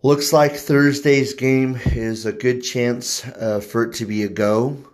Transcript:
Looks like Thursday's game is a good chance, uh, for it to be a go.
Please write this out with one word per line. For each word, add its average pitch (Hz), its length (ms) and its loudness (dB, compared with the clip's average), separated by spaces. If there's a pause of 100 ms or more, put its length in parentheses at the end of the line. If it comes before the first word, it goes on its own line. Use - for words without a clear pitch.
Looks 143 280 2
like 147 200 4
Thursday's 143 800 2
game 131 500 0
is 113 440 -2
a 104 40 -2
good 123 300 0
chance, 120 640 -4
uh, 110 340 -4
for 113 260 -2
it 113 100 -12
to 117 100 -6
be 107 160 -4
a 101 80 -2
go. 110 480 0 (160)